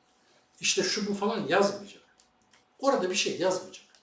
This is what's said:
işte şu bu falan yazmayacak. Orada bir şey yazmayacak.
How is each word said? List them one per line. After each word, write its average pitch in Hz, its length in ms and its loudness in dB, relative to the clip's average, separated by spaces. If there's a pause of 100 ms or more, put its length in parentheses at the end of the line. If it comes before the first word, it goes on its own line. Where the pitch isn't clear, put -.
(600)
işte - 240 0
şu 208 240 -2
bu 202 60 -2
falan 208 340 -2
yazmayacak. - 560 0 (760)
Orada 226 300 2
bir 196 60 -2
şey - 220 0
yazmayacak. - 500 -2 (160)